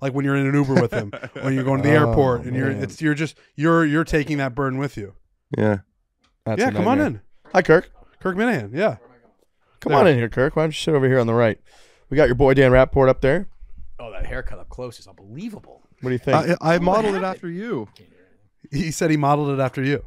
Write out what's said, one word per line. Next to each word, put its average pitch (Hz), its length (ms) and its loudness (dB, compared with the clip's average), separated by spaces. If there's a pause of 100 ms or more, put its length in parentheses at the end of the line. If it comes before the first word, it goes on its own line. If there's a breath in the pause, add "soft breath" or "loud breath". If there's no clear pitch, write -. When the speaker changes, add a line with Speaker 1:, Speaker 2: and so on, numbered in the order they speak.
Speaker 1:
Like 135 120 -4
when 139 120 -2
you're 139 100 0
in 139 120 0
an 139 60 -2
Uber 135 280 2
with 117 100 0
him, 104 200 -6 (120)
Speaker 2:
<laughs> 131 180 -14
Speaker 1:
when 135 120 -2
you're 131 100 -2
going 135 180 0
to 143 60 0
the 151 80 6
Speaker 3:
Oh, 151 140 4
Speaker 1:
airport, 123 340 2
and 123 120 -8
you're, 135 160 -2
Speaker 3:
man. 135 120 -6
Speaker 1:
it's, - 180 -12
you're 151 120 0
just, 147 240 -8 (180 soft breath)
you're, 165 300 2
you're 151 180 0
taking 151 360 -2
that 131 140 -4
burden 131 260 -4
with 139 180 -6
you. 98 160 -12 (440)
Speaker 2:
Yeah. 107 200 2 (680)
Speaker 3:
That's 113 140 -4
Speaker 1:
Yeah, 247 100 0
Speaker 3:
a - 40 -4
Speaker 1:
come 202 160 -2
on 269 80 2
Speaker 3:
nightmare. 294 100 0
Speaker 1:
in. - 460 -12
Speaker 3:
Hi, 190 80 2
Kirk. 165 280 4 (300)
Speaker 1:
Kirk 185 160 -6
Minahan, 185 400 -2
yeah. 165 220 -2 (840)
Speaker 3:
Come - 140 -4
Speaker 1:
There. 139 80 6
Speaker 3:
on 196 60 6
in 139 100 4
here, 117 100 -2
Kirk. 131 300 -2
Why 156 60 2
don't 156 80 -2
you - 20 -8
sit - 200 -4
over 131 140 2
here 131 120 2
on 117 80 2
the 113 60 0
right? 117 240 2 (520 soft breath)
We 135 80 -4
got 151 100 6
your 120 80 0
boy 135 180 4
Dan 135 180 6
Rappaport 131 360 4
up 131 140 2
there. 156 260 0 (500)
Speaker 4:
Oh, 120 140 -14
that 101 140 -6
haircut 120 340 -8
up - 80 -16
close 123 320 -14
is - 80 -20
unbelievable. 113 760 -18 (180)
Speaker 3:
What 127 80 -4
do 127 40 -2
you 123 60 -2
think? 139 160 0
Speaker 2:
I, 160 240 2
I 165 140 2
Speaker 4:
What 175 80 2
Speaker 2:
modeled 202 240 2 (100)
it 185 80 -4
Speaker 4:
happened? - 40 -2
Speaker 2:
after 180 220 -10
you. 170 380 -8 (840)
Speaker 1:
He 156 200 -4
said 170 200 -2
he 156 40 2
modeled 143 420 0
it 135 40 0
after 131 200 -4
you. 135 260 -2